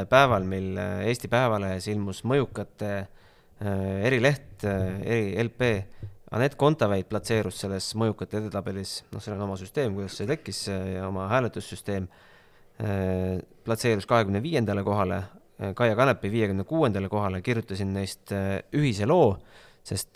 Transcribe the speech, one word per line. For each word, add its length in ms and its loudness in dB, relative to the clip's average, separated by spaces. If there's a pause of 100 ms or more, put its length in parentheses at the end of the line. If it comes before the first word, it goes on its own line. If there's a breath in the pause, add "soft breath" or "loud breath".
päeval, 420 6
mil, 280 -2
äh, 300 -4
Eesti 240 -2
Päevalehes 600 0
ilmus 340 -4
mõjukate, 680 -2 (720 soft breath)
äh, 200 -2 (220)
erileht, 600 2
äh, 380 0
eri 360 0
L 140 0
P. 200 0 (580 loud breath)
Anett 260 0
Kontaveit 560 2
platseerus 480 0
selles 360 -4
mõjukate 440 -2
edetabelis, 720 -6
noh, 100 -10
seal 160 -8
on 80 -4
oma 160 -4
süsteem, 380 -2
kuidas 180 -6
see 160 -6
tekkis, 380 -6
äh, 220 -4
ja 180 -6
oma 180 -4
hääletussüsteem. 800 -2 (720 soft breath)
Äh, 640 0 (240)
platseerus 420 0
kahekümne 360 2
viiendale 420 0
kohale, 320 2 (380)
äh, 200 -6
Kaia 220 2
Kanepi 340 2
viiekümne 340 0
kuuendale 460 0
kohale, 320 0
kirjutasin 500 -2
neist, 380 -6
äh, 300 -2 (100)
ühise 360 2
loo, 260 6 (480 loud breath)
sest, 360 -8